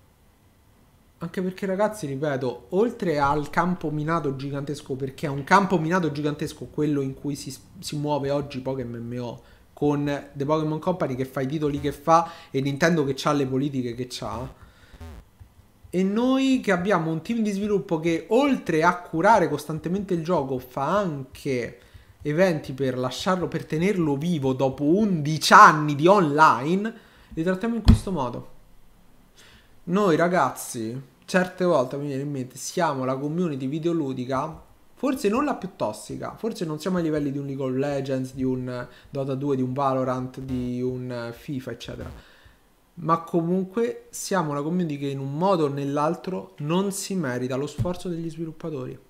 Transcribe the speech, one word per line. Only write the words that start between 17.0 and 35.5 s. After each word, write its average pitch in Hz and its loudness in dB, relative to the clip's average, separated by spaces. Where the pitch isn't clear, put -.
un 160 -4
team 233 -2
di 214 2
sviluppo 196 0
che, 165 0
oltre 220 2
a 175 4
curare 180 4
costantemente 165 -4
il 170 -2
gioco, 139 0
fa 147 -2
anche 139 -4
eventi 151 0
per 127 -2
lasciarlo, 165 -2
per 143 -4
tenerlo 165 2
vivo 143 0
dopo 131 0
undici 160 4
anni 151 10
di 143 0
online, 160 6
li 160 -8
trattiamo 185 -2
in 226 -4
questo - 6
modo. 127 -4
Noi, 185 4
ragazzi, 135 0
certe 185 0
volte 143 2
mi 143 -6
viene 135 -4
in 143 -4
mente, 135 -6
siamo 147 -2
la 131 0
community 147 -2
videoludica, 143 -4
forse 262 0
non 262 2
la 269 -2